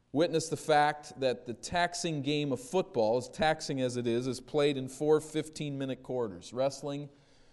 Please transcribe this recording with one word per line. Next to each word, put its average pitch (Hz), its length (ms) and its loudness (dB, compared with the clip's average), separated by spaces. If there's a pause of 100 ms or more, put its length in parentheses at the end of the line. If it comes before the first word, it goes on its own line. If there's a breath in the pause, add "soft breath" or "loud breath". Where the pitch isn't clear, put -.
(120)
Witness 160 380 2
the 151 60 -4
fact 147 640 2
that 131 280 0
the 117 80 -6
taxing 175 680 -2
game 147 300 0
of 165 80 -2
football, 120 580 2
as 104 100 -4
taxing 156 540 0
as 120 160 0
it 120 80 -2
is, 123 220 2
is 123 120 -2
played 143 380 2
in 131 100 -6
four 151 320 4
fifteen-minute 143 840 -6
quarters. 117 500 -4
Wrestling 143 560 -4 (440 soft breath)